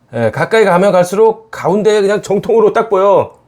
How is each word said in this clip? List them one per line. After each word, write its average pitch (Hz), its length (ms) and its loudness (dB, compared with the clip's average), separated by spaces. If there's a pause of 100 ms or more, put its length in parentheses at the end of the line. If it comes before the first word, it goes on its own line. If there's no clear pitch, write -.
(140)
예, 117 160 0
가까이 202 340 0
가면 190 280 2
갈수록 196 580 0
가운데에 208 500 -2
그냥 196 220 -2
정통으로 208 500 0
딱 220 160 -2
보여. 190 460 0 (140)